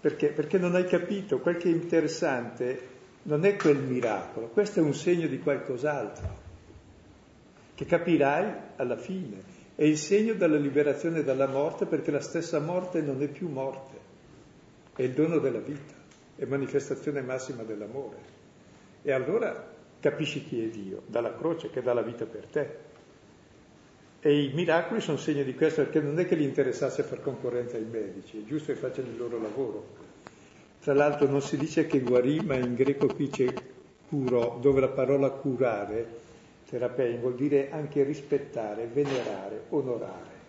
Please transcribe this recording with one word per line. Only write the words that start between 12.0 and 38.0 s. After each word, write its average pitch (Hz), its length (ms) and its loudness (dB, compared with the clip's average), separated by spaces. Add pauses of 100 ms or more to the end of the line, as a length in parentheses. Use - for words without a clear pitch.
la 139 80 2
stessa - 400 -2
morte 175 400 -2
non 139 220 -2
è 147 60 -2
più 170 200 -6
morte, 135 480 -8 (1000)
è - 80 -2
il 127 80 0
dono 156 280 2
della 127 220 0
vita, - 340 -10 (420)
è - 80 -6
manifestazione 139 800 -2
massima 127 420 -6
dell'amore. 110 520 -8 (840)
E 143 80 -2
allora 151 580 0 (320)
capisci 147 440 0
chi 117 180 -4
è 113 60 -2
Dio, 98 380 -10
dalla 110 280 -2
croce 160 360 -4
che 127 120 -4
dà 120 100 2
la 120 100 2
vita - 220 -6
per - 220 -12
te. - 400 -4 (1300)
E 147 220 6
i 135 100 -2
miracoli 170 480 2
sono 156 160 -2
segno 143 280 0
di 127 100 -4
questo, 156 280 2
perché 156 180 2
non 147 180 -2
è 175 80 2
che 175 100 2
gli 156 60 2
interessasse 135 600 0
far - 180 -8
concorrenza 123 540 -4
ai 110 80 -4
medici, 104 540 -8
è 104 60 -12
giusto 143 280 -4
che 113 60 -4
facciano 127 280 -6
il 113 100 -10
loro 117 240 -6
lavoro. 107 540 -6 (840)
Tra 147 120 0
l'altro 143 360 6
non 135 120 2
si 143 160 -4
dice 151 300 2
che 139 140 2
guarì, 123 400 4
ma 143 160 0
in 123 180 0
greco 139 320 4
qui 135 220 0
c'è - 180 2 (600)
curò, 120 520 2
dove 135 200 6
la 131 80 4
parola 135 420 4
curare, 113 960 -2 (420)
terapei, 120 480 -2
vuol 120 200 -2
dire 139 340 2
anche 147 320 0